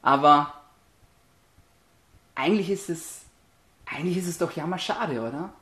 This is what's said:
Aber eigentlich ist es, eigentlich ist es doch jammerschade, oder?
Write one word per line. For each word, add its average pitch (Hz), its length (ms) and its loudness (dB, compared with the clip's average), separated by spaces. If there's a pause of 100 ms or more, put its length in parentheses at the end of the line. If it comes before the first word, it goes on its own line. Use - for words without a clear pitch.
Aber 143 520 6 (1800)
eigentlich 180 340 0
ist 190 200 -6
es, - 320 -10 (640)
eigentlich 175 320 -4
ist 180 100 -4
es 170 100 -6
doch - 160 -2
jammerschade, 175 680 -4
oder? 143 420 -8